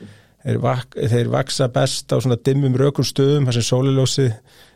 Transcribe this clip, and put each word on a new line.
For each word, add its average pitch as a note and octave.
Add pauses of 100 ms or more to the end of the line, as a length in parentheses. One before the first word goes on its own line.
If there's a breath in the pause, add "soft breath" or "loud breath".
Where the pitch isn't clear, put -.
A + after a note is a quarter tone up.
(460 loud breath)
Þeir A#2
vak-, B2
þeir A#2+
vaksa C3+
best C#3
á B2
svona B2
dimmum, C3+
rökum C#3
stöðum C#3
þar A#2+
sem A2+
sólarljósið C3 (400 soft breath)